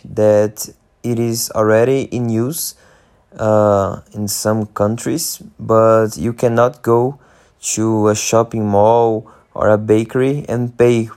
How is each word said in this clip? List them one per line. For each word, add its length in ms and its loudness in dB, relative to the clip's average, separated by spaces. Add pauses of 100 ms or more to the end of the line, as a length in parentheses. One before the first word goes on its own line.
that 640 0 (340)
it 160 -4
is 360 -4
already 500 2
in 260 -4
use, 440 -4 (640)
uh, 600 2 (120)
in 140 -8
some 400 -2
countries, 760 -4 (180)
but 560 2
you 160 -4
cannot 500 0
go 360 0 (420)
to 480 -2
a 60 2
shopping 520 -2
mall 640 2 (240)
or 140 0
a 100 4
bakery 720 0
and 300 -4
pay 380 2